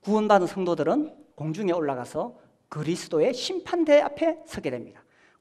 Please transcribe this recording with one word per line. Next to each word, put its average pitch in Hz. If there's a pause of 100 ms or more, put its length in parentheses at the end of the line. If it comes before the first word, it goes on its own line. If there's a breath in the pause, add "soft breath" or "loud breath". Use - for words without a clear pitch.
구원받은 208
성도들은 175 (200)
공중에 160
올라가서 151 (300 soft breath)
그리스도의 165
심판대 330
앞에 320
서게 156
됩니다. 117 (360 soft breath)